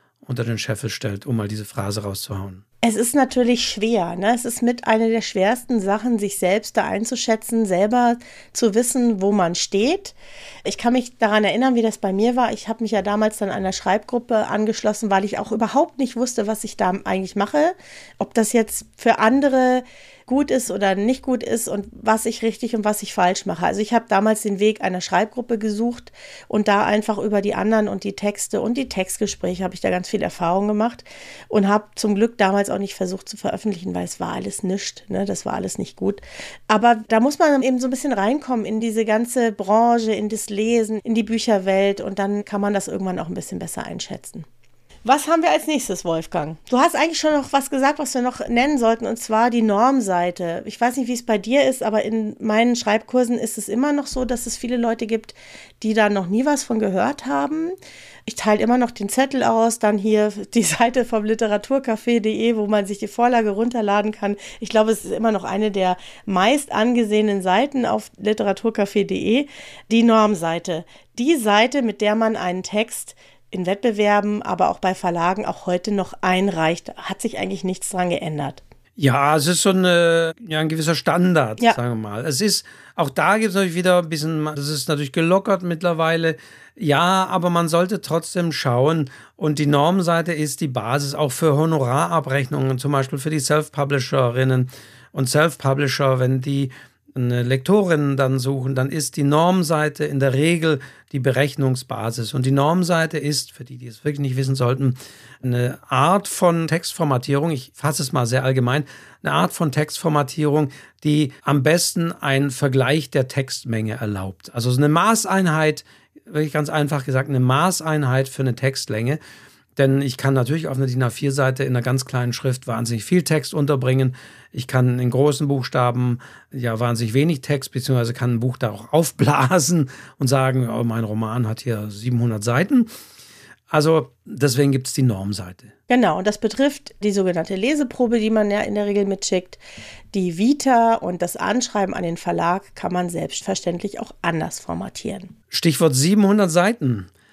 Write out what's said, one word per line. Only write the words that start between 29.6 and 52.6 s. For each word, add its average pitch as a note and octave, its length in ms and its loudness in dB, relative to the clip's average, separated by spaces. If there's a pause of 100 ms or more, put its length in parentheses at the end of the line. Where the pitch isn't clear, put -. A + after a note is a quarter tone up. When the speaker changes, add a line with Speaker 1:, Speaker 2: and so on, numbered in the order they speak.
Speaker 2:
habe F#3 100 -4
ich - 80 -16
da - 80 0
ganz F3+ 180 -2
viel G3 140 -4
Erfahrung F3+ 460 0
gemacht G#3+ 360 -2 (440)
und G3 200 2
habe G#3 180 2 (100)
zum G#3 180 0
Glück A3 240 0
damals G3+ 320 2
auch G#3 80 -2
nicht G3 160 -6
versucht F#3 340 -6
zu G#3 100 -14
veröffentlichen, F#3 580 -4
weil F3+ 100 -4
es - 140 -12
war F3 140 -4
alles F#3 280 -8
nischt, - 460 -6
ne? G3 180 -4
Das G3 220 -6
war - 60 -2
alles F#3 260 -6
nicht - 160 -10
gut. G3 260 -4 (460)
Aber A3 400 4
da A3+ 120 2
muss C#4 200 2
man C#4+ 240 4
eben B3+ 160 0
so B3+ 80 -2
ein B3 40 -2
bisschen C4+ 220 -2
reinkommen A3+ 520 0
in G#3+ 140 -4
diese A3 260 0
ganze A#3 460 0
Branche, A3 600 2
in G#3 180 -2
das G#3+ 220 -6
Lesen, A3 480 0
in A3+ 160 -2
die A3+ 80 4
Bücherwelt G3 800 2
und G3 180 -6
dann G#3 260 -2
kann G3+ 160 -6
man G3+ 140 0
das G3 120 -4
irgendwann F#3 300 -6
auch D#3+ 120 -6
ein F3+ 40 -8
bisschen F3 240 -10
besser F3 260 -10
einschätzen. - 640 -12 (600)
Was C#4+ 220 2
haben E4 140 2
wir D#4+ 100 2
als D4+ 140 0
nächstes, B3+ 380 -4
Wolfgang? D#3+ 540 -4 (120)
Du B3 80 2
hast D4+ 160 4
eigentlich D#4 260 0
schon D#4 120 2
noch C#4+ 220 0
was C#4 160 0
gesagt, C#4 300 0
was C#4+ 140 -6
wir B3+ 80 0
noch B3 280 -4
nennen C4 280 2
sollten, A3+ 280 2
und G#3+ 120 -4
zwar A3+ 320 2
die A#3 120 2
Normseite. F#3+ 1040 2
Ich - 140 -14
weiß B3 180 0
nicht, B3+ 100 -2
wie B3 60 -2
es A#3+ 120 -6
bei A3 120 2
dir A#3 320 2
ist, C4 140 -2
aber A3 200 0
in A3 360 -2
meinen A3+ 360 4